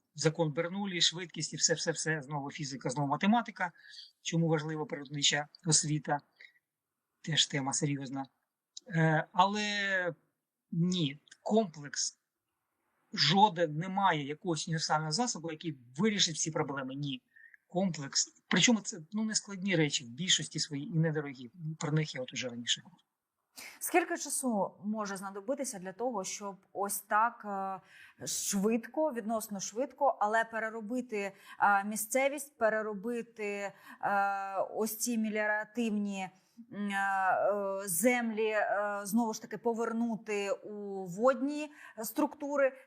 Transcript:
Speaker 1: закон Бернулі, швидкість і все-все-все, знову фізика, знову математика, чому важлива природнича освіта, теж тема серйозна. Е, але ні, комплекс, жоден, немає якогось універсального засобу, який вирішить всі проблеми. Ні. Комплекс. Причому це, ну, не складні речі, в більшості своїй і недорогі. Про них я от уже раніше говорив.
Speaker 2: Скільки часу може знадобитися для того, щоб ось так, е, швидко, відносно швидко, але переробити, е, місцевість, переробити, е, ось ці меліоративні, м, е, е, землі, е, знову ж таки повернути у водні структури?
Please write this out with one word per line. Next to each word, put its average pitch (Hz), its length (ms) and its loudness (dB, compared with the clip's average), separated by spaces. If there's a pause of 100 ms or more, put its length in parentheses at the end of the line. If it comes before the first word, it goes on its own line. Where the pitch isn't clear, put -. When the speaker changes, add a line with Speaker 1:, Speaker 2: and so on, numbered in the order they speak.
(160)
Speaker 1:
закон 156 360 2
Бернулі, 175 500 -2
швидкість 165 520 0
і 160 40 -8
все-все-все, 156 640 2
знову 143 300 -6
фізика, 135 380 -6
знову 139 180 0
математика, 196 640 2 (500)
чому 165 260 2
важлива 156 380 0
природнича 147 640 0 (180)
освіта, 151 540 2 (1040)
теж - 260 2
тема 135 260 -2
серйозна. 135 520 -2 (640)
Е, 160 440 4
але 196 800 2 (580)
ні, 170 480 0 (220)
комплекс, 165 800 -2 (920)
жоден, 170 640 4
немає 185 480 2
якогось 151 420 -2
універсального 156 440 0
засобу, 170 400 -2
який 151 260 -6 (200)
вирішить 202 380 2
всі 160 160 -2
проблеми. 135 440 -2
Ні. 143 260 -4 (520)
Комплекс. 151 720 -2
Причому 233 320 6
це, - 180 -8 (140)
ну, 214 120 -2
не 220 120 -2
складні 196 400 -2
речі, 147 300 2
в 117 40 -12
більшості 156 500 -2
своїй 147 260 -4
і 180 100 -6
недорогі. 147 560 0 (280)
Про 147 120 -2
них 156 240 0
я 127 60 -6
от 127 120 -8
уже 123 160 -4
раніше 120 340 -4
говорив. - 220 -20 (720)
Speaker 2:
Скільки 339 380 2
часу 247 540 -2 (120)
може 208 340 -4
знадобитися 202 600 -6
для 185 140 -10
того, 233 300 -2
щоб 196 320 -8 (180)
ось - 260 -2
так, 220 460 0 (760)
е, 131 60 -8
швидко, 233 840 0
відносно 214 460 -4
швидко, 262 600 0
але 220 240 2
переробити, 220 920 -4 (260)
е, 202 240 6
місцевість, 262 720 -2
переробити, 220 880 -2
е, 202 300 -4 (1000)
ось 214 220 -2
ці 240 200 -2
меліоративні, 214 1120 0 (440)
м, 202 160 -4
е, 196 920 2
е, 202 40 -8
землі, 226 600 2
е, 208 560 0
знову 220 300 0
ж 220 80 -8
таки 220 160 -10
повернути 226 920 -2
у 202 560 -6
водні 262 640 0 (320)
структури? 277 720 0 (140)